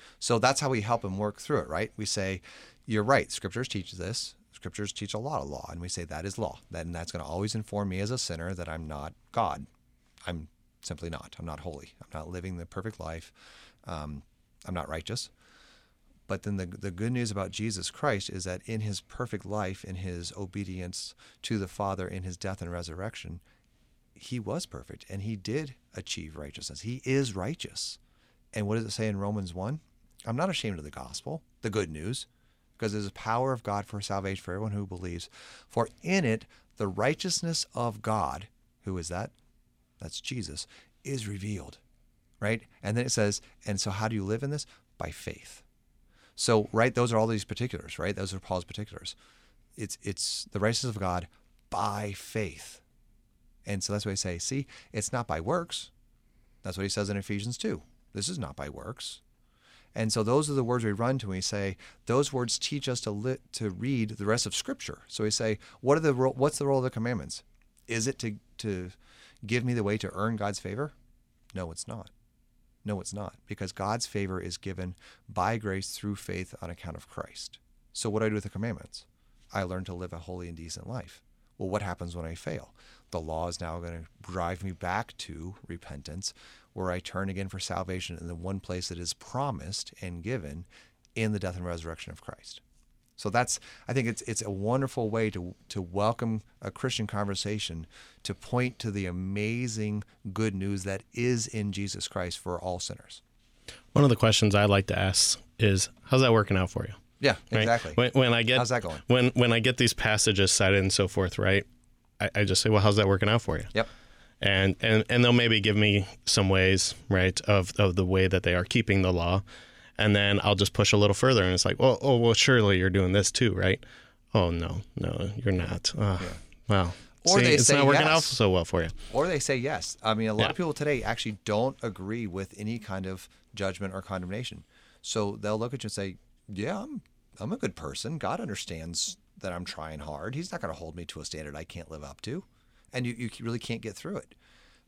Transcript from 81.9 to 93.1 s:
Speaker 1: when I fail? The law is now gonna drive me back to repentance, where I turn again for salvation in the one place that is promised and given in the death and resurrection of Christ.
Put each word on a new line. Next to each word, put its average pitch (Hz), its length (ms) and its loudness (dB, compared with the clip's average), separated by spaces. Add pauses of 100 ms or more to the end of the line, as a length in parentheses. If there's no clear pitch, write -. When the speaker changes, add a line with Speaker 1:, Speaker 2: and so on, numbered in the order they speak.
Speaker 1:
when 82 120 -6
I 82 80 -8
fail? - 400 -8 (360)
The 87 100 -4
law 80 280 -4
is 85 120 -8
now 85 200 -8
gonna 85 220 -10 (200)
drive 87 400 -4
me 95 100 -4
back 92 460 -4
to 82 360 -12 (120)
repentance, 76 680 -12 (400)
where 92 160 -4
I 90 100 -2
turn 95 300 -4
again 95 180 -6
for 95 100 -10
salvation 90 600 -6
in 85 80 -10
the 87 60 -8
one 92 260 -6
place 90 300 -6
that 85 80 -8
is 85 160 -6
promised 98 800 -6 (100)
and 87 200 -8
given 87 440 -6 (480)
in 107 180 0
the 104 60 0
death 92 180 -4
and 90 80 -6
resurrection 85 480 -8
of - 80 -18
Christ. - 400 -16 (580)